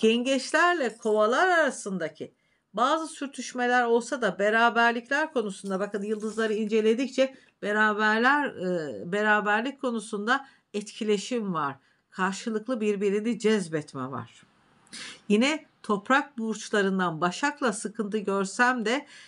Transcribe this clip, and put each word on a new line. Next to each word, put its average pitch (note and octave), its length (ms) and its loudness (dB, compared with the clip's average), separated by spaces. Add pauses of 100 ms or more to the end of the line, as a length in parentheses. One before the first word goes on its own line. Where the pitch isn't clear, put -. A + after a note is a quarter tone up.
Yengeçlerle C4 960 2
kovalar A3 500 4
arasındaki G3+ 880 -2 (400)
bazı D4 340 0
sürtüşmeler B3 760 -2
olsa A#3 380 0
da G3 180 -2
beraberlikler A#3 960 2
konusunda G3 460 -4
bakın G3+ 240 -4
yıldızları G#3+ 500 -2
inceledikçe A3+ 840 2 (260)
beraberler, G#3+ 840 2
e, E3 680 -4
beraberlik G#3+ 720 0
konusunda A#3 640 -2 (280)
etkileşim G#3 800 -2
var. C#3+ 220 -4 (340)
Karşılıklı G#3+ 720 -4
birbirini G#3 580 0
cezbetme D#3 720 -2
var. A#2+ 320 -12 (840)
Yine C4+ 360 2 (180)
toprak C4 540 0
burçlarından G3 840 -2
Başak'la B3 520 -2
sıkıntı G#3 440 -6
görsem G3+ 680 0
de, C4 200 0 (220)